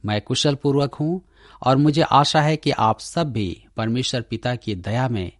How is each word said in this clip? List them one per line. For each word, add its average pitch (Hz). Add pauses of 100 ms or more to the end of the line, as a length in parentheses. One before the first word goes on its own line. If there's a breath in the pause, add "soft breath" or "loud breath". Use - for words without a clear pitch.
मैं 107
कुशल 139
पूर्वक 139
हूँ 165 (400 soft breath)
और 131
मुझे 147
आशा 147
है 151
कि -
आप 110
सब 165
भी 104 (120)
परमेश्वर 117
पिता 123
की 110
दया 110
में 95